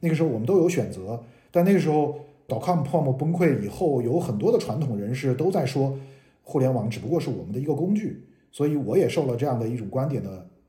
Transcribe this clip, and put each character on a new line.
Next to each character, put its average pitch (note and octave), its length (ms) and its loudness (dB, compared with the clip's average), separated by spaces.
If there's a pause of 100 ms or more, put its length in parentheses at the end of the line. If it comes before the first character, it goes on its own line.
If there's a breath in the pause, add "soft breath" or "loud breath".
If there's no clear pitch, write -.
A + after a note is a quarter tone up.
那 E3+ 100 0
个 D#3 40 2
时 D3 80 2
候 D#3+ 60 2
我 A#2+ 80 -2
们 A2 80 -2
都 F#3+ 140 4
有 E3 100 6
选 A2+ 240 -2
择， F#2+ 300 -10 (280 loud breath)
但 F3 140 4
那 G3 80 6
个 F#3+ 60 6
时 D#3+ 100 2
候 D3+ 300 0 (280 loud breath)
dot C3+ 160 -4
com F3 200 2
泡 D#3+ 180 0
沫 C3+ 100 0
崩 D#3 220 0
溃 D#3+ 300 2
以 G2+ 60 -6
后， C3+ 340 0
有 B2+ 180 0
很 - 160 -4
多 G#3 160 2
的 A#3 60 4
传 C3 200 -4
统 B2 200 -2
人 G#2 160 -4
士 C3 200 0
都 D#3 160 0
在 F3 140 0
说 C3+ 320 0 (460 loud breath)
互 - 160 -4
联 C3 160 2
网 A2 160 -2
只 - 80 -6
不 - 80 -10
过 E3 120 0
是 C#3 120 -2
我 F#2+ 140 -6
们 F#2 80 -8
的 A#2+ 80 -4
一 C#3 40 -4
个 D3+ 80 0
工 E3 220 0
具， G3+ 300 -4 (260 loud breath)
所 C#3+ 160 -2
以 D3 80 2
我 B2+ 240 0
也 - 100 4
受 D#3+ 160 0
了 B2 120 -2
这 B2+ 100 0
样 B2+ 120 0
的 A2+ 100 -2
一 A#2+ 80 -4
种 G#2+ 120 -6
观 C3 200 -2
点 C3+ 120 -2
的 F#2+ 260 -10 (220)